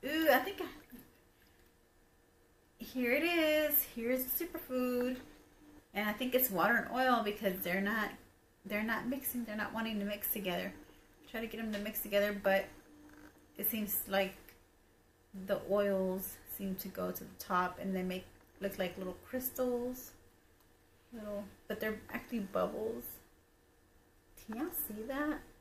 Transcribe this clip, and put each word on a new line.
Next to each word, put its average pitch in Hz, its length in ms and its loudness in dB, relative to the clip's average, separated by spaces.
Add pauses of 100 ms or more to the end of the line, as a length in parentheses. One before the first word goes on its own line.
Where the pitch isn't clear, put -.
Ooh, 311 260 2
I 254 80 10
think 392 220 -4
I, 330 40 -4 (2000)
here 247 360 0
it 294 100 4
is. 302 580 4 (140)
Here's 254 300 0
the - 200 -2
superfood. 254 680 0 (800)
And 208 140 0
I 208 40 0
think 254 220 -2
it's 254 160 4
water 196 240 6
and - 200 0
oil 254 280 6
because 208 360 0
they're 180 220 0
not, 208 280 0 (560)
they're 208 180 -2
not 226 240 -2
mixing, 247 380 -4
they're 214 100 -8
not 214 180 -4
wanting 220 260 -2
to 202 60 -2
mix 208 260 -4
together. 185 420 -2 (560)
Try 226 120 -6
to 226 60 -4
get 214 100 -8
them 220 160 -4
to 202 60 -2
mix 214 220 -4
together, 202 400 4
but 190 240 4 (920)
it 202 120 -2
seems 214 380 -2
like 190 280 2 (1120)
the 196 120 2 (100)
oils 190 680 2 (200)
seem 196 180 -2
to 190 120 -8
go 180 240 -4
to 175 120 -8
the 190 160 -14
top 180 400 2
and 190 160 -2
they 185 80 0
make, 185 220 -4 (340)
look 196 200 -4
like 180 180 -2
little 180 200 -6 (100)
crystals. 254 840 -2 (1000)
Little, 208 320 -6 (240)
but 214 120 -4
they're 214 200 -2 (120)
actually 240 280 -6
bubbles. 208 640 -2 (1400)
Can 214 120 -8
y'all 339 160 -4 (140)
see 214 200 -8
that? 294 320 -2 (220)